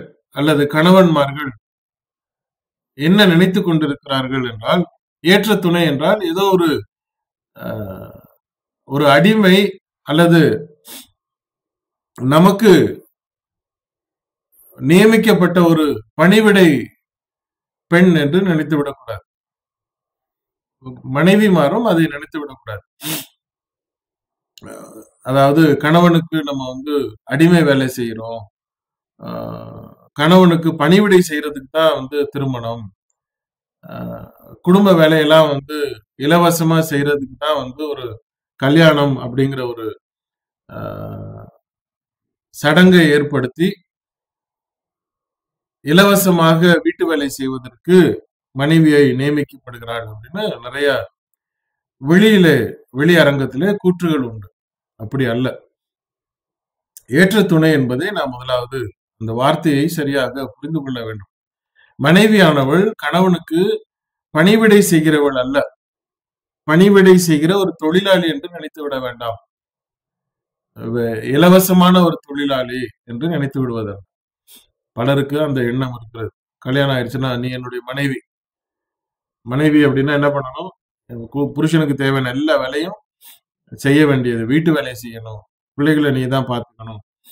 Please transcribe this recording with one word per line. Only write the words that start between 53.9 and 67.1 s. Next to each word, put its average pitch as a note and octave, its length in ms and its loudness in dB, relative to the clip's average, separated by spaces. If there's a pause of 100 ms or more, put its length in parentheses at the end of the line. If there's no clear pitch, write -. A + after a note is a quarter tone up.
உண்டு. A2 240 -14 (520)
அப்படி B2+ 240 -6
அல்ல. A#2+ 220 -4 (1600)
ஏற்ற F#3+ 320 2
துணை D#3+ 300 2
என்பதை C3 380 -2
நாம் D#3 200 -6
முதலாவது B2 480 -8 (420)
அந்த A2 120 -8
வார்த்தையை C#3+ 560 0
சரியாக C#3 580 -6
புரிந்து D3+ 340 -10
கொள்ள C3 240 -10
வேண்டும். A2 260 -16 (680)
மனைவியானவள் E3+ 880 4 (100)
கணவனுக்கு F3 640 -2 (760)
பணிவிடை G#3 480 4
செய்கிறவள் D3+ 560 0
அல்ல, B2+ 180 -2 (1120)
பணிவிடை F#3+ 500 6